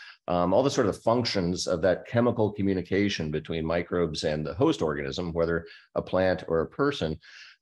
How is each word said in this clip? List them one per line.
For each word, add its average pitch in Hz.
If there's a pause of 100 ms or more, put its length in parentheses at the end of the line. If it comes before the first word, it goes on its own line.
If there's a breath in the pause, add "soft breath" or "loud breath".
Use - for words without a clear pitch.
(260 loud breath)
um, 87
all 131
the 139
sort 127
of -
functions 101
of 87
that 90
chemical 117
communication 98
between 80
microbes 85
and 78
the 73
host 139
organism, 78
whether 82 (280 loud breath)
a 85
plant 92
or 82
a 73
person, 135 (460 loud breath)